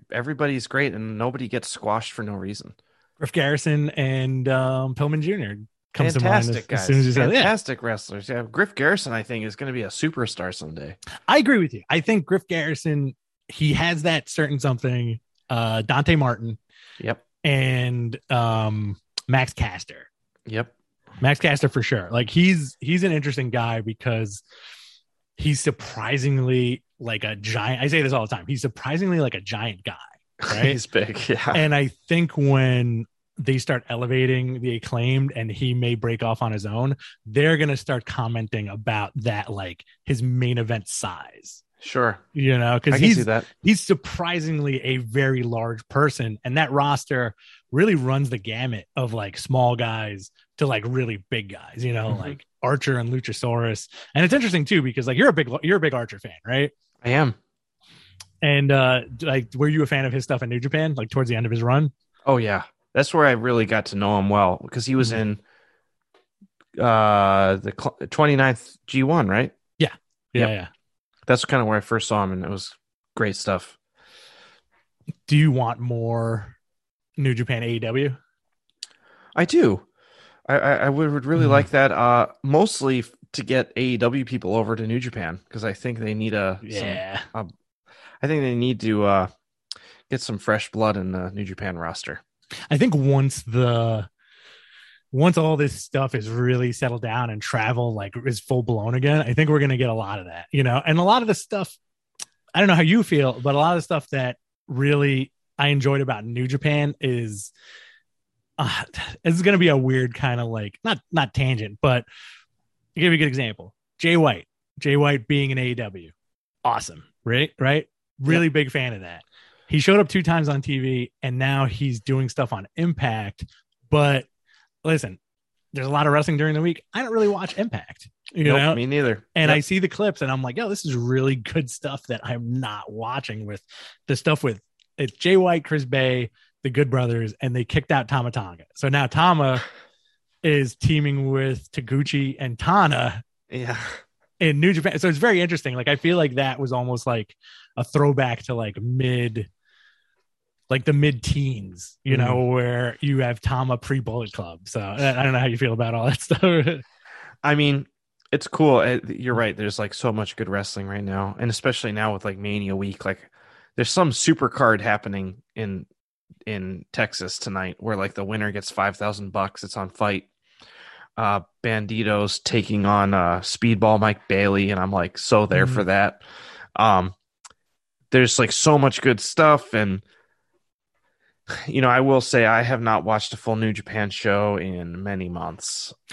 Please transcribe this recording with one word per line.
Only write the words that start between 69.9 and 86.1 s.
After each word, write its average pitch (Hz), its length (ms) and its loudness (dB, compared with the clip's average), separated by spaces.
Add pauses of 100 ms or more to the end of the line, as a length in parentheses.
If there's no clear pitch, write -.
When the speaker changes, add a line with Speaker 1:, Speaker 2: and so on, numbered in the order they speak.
Speaker 2:
Yeah, 120 140 2
Speaker 1:
Yep. - 20 0
Speaker 2:
yeah. 98 180 -6 (600)
Speaker 1:
That's - 180 2
kinda 127 200 2
where 107 120 2
I 101 40 0
first 113 260 -4
saw 104 160 0
him, 95 80 -2
and 92 120 -6
it - 60 -6
was 98 260 -10 (400)
great 104 200 -2
stuff. - 420 -6 (1500)
Speaker 2:
Do 147 100 4
you 151 140 6
want 120 280 -2
more 117 800 -4 (600)
New 135 160 2
Japan 117 300 -2
A 117 40 -4
E 117 120 -2
W? 127 360 -2 (1200)
Speaker 1:
I 170 100 2
do. 139 400 2 (600)
I, 135 100 2
I, 139 180 4
I 135 140 0
would, 147 220 0
would 139 140 -4
really 151 180 2
Speaker 2:
Mm-hmm. 123 80 6
Speaker 1:
like 143 200 6
that, 135 200 4
uh, 120 360 4 (160)
mostly 139 560 2
f-, - 120 -8 (220)
to 127 100 -8
get 123 320 0
A 120 60 -2
E 127 160 0
W 123 280 0
people 107 300 -4
over 113 200 0
to 110 120 -6
New 117 120 -2
Japan, 98 400 -8 (100)
'cause 110 140 -10
I 104 100 -4
think 120 260 -8
they 107 140 -4